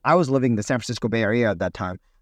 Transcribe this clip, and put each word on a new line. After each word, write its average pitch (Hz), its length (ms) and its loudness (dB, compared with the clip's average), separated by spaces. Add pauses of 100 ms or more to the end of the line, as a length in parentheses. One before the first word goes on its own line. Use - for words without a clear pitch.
I 147 100 4
was 170 160 2
living 131 220 2
in 110 40 2
the 104 60 -2
San 127 160 -2
Francisco 117 300 -4
Bay 113 140 0
Area 113 280 2
at 92 80 -2
that 92 160 -2
time, 92 240 -8 (240)